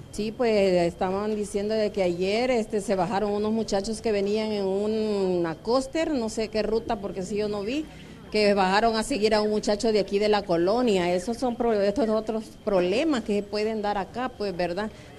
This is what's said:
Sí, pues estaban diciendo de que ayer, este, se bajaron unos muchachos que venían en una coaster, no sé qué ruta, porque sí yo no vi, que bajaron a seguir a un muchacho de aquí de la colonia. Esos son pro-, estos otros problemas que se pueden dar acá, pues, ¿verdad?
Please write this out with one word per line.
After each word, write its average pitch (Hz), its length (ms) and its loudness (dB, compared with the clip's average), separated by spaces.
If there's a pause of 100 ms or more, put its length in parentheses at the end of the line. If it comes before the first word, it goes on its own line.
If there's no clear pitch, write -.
(120)
Sí, 220 220 -6
pues 214 400 2
estaban 190 640 0
diciendo 208 360 -2
de 214 200 0
que 202 100 0
ayer, 190 480 0
este, 220 300 0
se 208 140 -2
bajaron 196 360 0
unos 208 220 0
muchachos 214 480 -2
que 226 100 0
venían 208 400 0
en 202 140 -2
una 196 880 0
coaster, 269 560 0
no 233 160 -2
sé 214 220 -4
qué 214 140 0
ruta, 226 340 -2
porque 190 260 -8
sí 202 140 -4
yo 208 100 0
no 208 160 -4
vi, 285 220 -4 (440)
que 208 260 4
bajaron 202 400 4
a 220 80 0
seguir 220 320 2
a 214 60 4
un 214 100 0
muchacho 214 400 2
de 214 80 4
aquí 196 180 0
de 208 100 4
la 208 140 4
colonia. 190 720 2
Esos 226 240 -2
son 240 180 -2
pro-, 233 180 0
estos 202 360 2
otros 220 340 -2 (220)
problemas 214 580 2
que 202 120 0
se 202 80 0
pueden 214 400 -2
dar 208 160 0
acá, 240 300 -6
pues, 202 280 -6
¿verdad? 180 320 -2 (300)